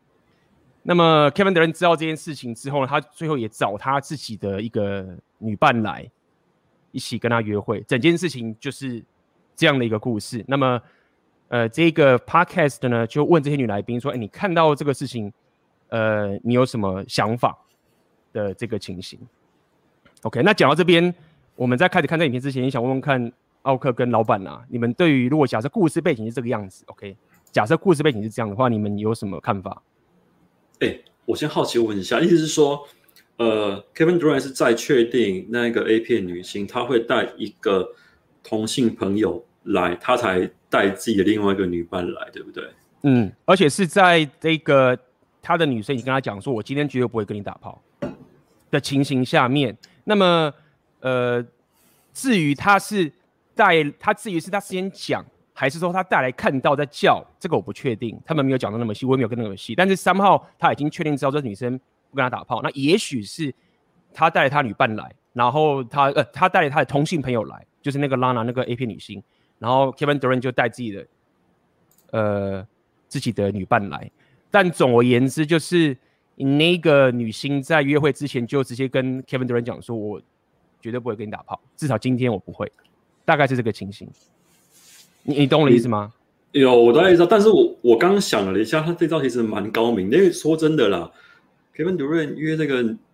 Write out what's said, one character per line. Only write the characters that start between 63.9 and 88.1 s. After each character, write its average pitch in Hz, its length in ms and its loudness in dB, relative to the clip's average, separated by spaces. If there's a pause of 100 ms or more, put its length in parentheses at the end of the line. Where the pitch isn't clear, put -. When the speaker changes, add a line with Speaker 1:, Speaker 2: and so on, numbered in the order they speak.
Speaker 1:
他 160 160 2
带 165 140 2
了 135 60 2
他 147 120 0
女 107 120 -4
伴 120 220 0
来， 64 180 -12 (200)
然 123 160 0
后 143 340 0
他， 139 280 0
呃， 139 140 2
他 - 240 0
带 180 140 2
了 143 60 0
他 151 100 -2
的 139 60 2
同 147 200 0
性 151 160 -2
朋 127 100 -4
友 110 140 -2
来， 60 200 -18 (160)
就 143 80 -6
是 139 80 -4
那 143 100 -2
个 131 100 -2
Lana， 127 260 0
那 120 80 -4
个 123 120 -4
A 123 120 -8
片 120 140 -6
女 92 100 -12
星， 101 240 -16 (360)
然 117 120 -2
后 131 220 2
Kevin 143 260 0
Durant 127 220 0
就 127 100 -4
带 123 160 0
自 123 160 -12
己 107 80 -8
的， 98 160 -14 (1040)
呃， 101 560 -4 (400)
自 - 100 -8
己 127 140 -4
的 101 180 0
女 98 140 -4
伴 101 260 0
来。 - 220 -12 (400)
但 196 180 4
总 127 280 4
而 120 60 8
言 123 240 4
之， 151 180 -2
就 165 120 2
是 156 400 0 (380)
那 147 420 2
个 143 340 4
女 120 200 -4
星 143 300 -4
在 151 200 2
约 143 160 2
会 143 160 2
之 143 140 -8
前 120 180 -4
就 139 180 -2
直 120 120 -12
接 131 120 -2
跟 131 360 -4
Kevin 127 240 -4
Durant 120 140 0
讲 117 200 -8
说 117 160 -10
：“我 104 240 -8 (580)
绝 113 120 -12
对 123 80 -6
不 120 100 -6
会 107 60 -4
跟 107 120 -10
你 104 40 -12
打 - 120 -12
炮， - 160 -12 (160)
至 156 120 -6
少 120 100 0
今 127 180 -2
天 123 160 0
我 101 60 -2
不 87 140 -16
会。” 101 200 -10 (540)
大 165 100 4
概 143 100 4
是 127 120 0
这 120 60 0
个 110 80 -2
情 101 200 -10
形。 - 160 -18 (1160)
你， 143 160 -2
你 143 80 4
懂 151 160 2
我 139 60 4
的 120 60 8
意 - 40 8
思 120 100 0
吗？ 107 240 -4 (380)
Speaker 2:
有， 131 220 6
我 120 200 8
大 160 100 6
概 190 80 6
知 170 60 8
道。 175 80 6
但 208 160 6
是 220 80 6
我， 170 320 6
我 117 160 6
刚 190 240 4